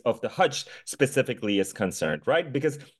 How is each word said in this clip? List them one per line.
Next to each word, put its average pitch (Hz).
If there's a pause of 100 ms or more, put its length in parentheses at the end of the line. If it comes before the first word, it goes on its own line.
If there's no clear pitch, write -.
of 113
the 113
Hajj - (180)
specifically 123
is 95
concerned, 78
right? 160
Because, 143 (220)